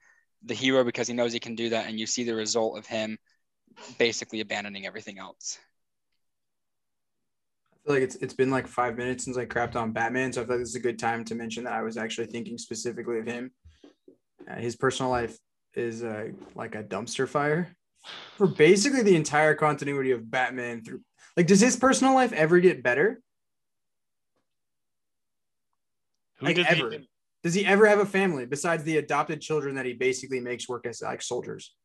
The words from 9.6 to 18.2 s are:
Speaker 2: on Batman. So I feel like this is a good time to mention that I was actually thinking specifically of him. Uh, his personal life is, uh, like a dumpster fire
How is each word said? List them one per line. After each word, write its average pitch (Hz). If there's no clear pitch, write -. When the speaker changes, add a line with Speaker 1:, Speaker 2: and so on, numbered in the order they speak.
Speaker 2:
on 113
Batman. 120
So 123
I 113
feel 123
like 120
this 120
is 117
a 127
good 117
time 117
to 117
mention 117
that 117
I 113
was 113
actually 113
thinking 113
specifically 117
of 113
him. 120
Uh, -
his 117
personal 127
life 117
is, 117
uh, 110
like 113
a 107
dumpster 113
fire 151